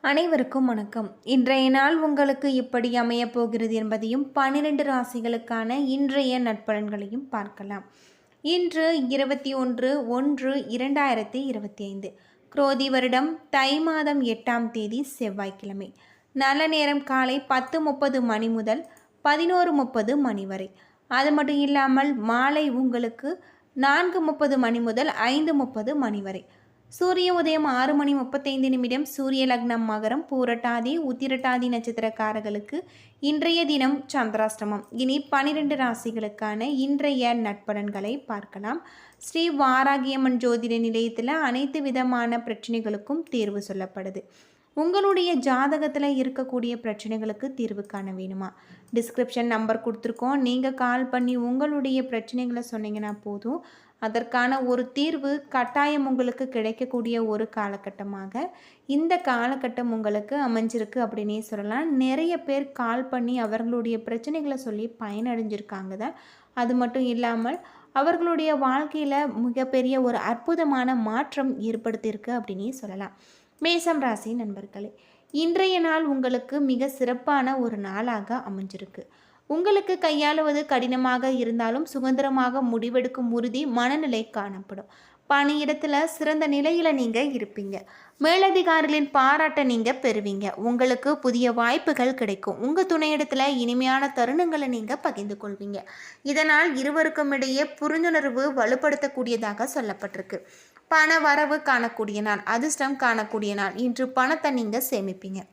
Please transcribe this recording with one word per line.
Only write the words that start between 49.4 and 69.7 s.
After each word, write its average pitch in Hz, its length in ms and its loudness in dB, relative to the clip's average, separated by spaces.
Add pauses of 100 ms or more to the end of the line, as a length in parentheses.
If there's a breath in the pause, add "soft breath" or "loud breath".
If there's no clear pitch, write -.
நம்பர் 220 300 0
கொடுத்துருக்கோம். 233 580 -2
நீங்க 254 320 0
கால் 254 340 0
பண்ணி 247 280 0 (120)
உங்களுடைய 269 560 0
பிரச்சனைகளை 240 600 -4
சொன்னீங்கன்னா 214 500 -6 (100)
போதும். 208 340 -6 (440 loud breath)
அதற்கான 233 500 0 (100)
ஒரு 247 200 2 (100)
தீர்வு 285 400 -2 (160)
கட்டாயம் 277 600 0
உங்களுக்கு 247 360 0 (100)
கிடைக்கக்கூடிய 233 720 -2
ஒரு 214 200 -2 (120)
காலகட்டமாக 202 880 -8 (440 loud breath)
இந்த 311 240 2 (140)
காலகட்டம் 247 680 -2
உங்களுக்கு 214 440 -2
அமைஞ்சிருக்கு 226 600 -2
அப்படின்னே 214 380 -4 (100)
சொல்லலாம். 226 480 -2
நிறைய 269 440 2
பேர் 277 320 -2
கால் 247 360 -2
பண்ணி 247 320 -2
அவர்களுடைய 233 600 -2
பிரச்சனைகளை 269 560 -4
சொல்லி 226 280 -6 (100)
பயனடைஞ்சிருக்காங்க 208 1000 -6
தான். 247 200 -6 (400 loud breath)
அது 247 180 0
மட்டும் 247 320 0
இல்லாமல் 233 540 -2 (340 loud breath)
அவர்களுடைய 330 560 2 (160)
வாழ்க்கையில 285 560 0 (160)
மிகப்பெரிய 254 640 0